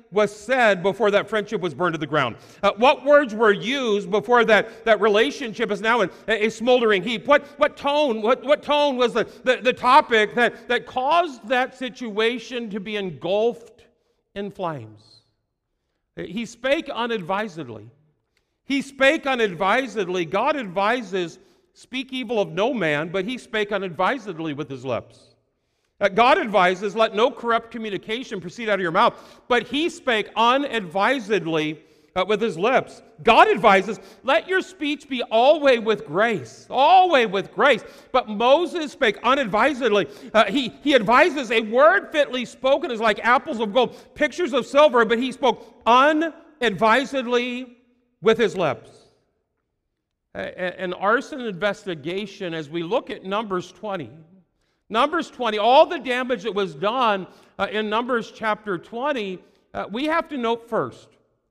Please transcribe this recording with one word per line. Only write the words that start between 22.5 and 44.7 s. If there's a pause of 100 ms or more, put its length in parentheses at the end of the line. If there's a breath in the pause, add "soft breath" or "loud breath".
no
man,"
but
he
spake
unadvisedly
with
his
lips. (640)
Uh,
God
advises,
"Let
no
corrupt
communication
proceed
out
of
your
mouth,"
but
he
spake
unadvisedly, (340 soft breath)
uh,
with
his
lips. (220)
God
advises, (240 loud breath)
"Let
your
speech
be
always
with
grace,"
always
with
grace. (300 loud breath)
But
Moses
spake
unadvisedly. (260 loud breath)
Uh,
he, (100)
he
advises,
"A
word
fitly
spoken
is
like
apples
of
gold, (180 loud breath)
pictures
of
silver,"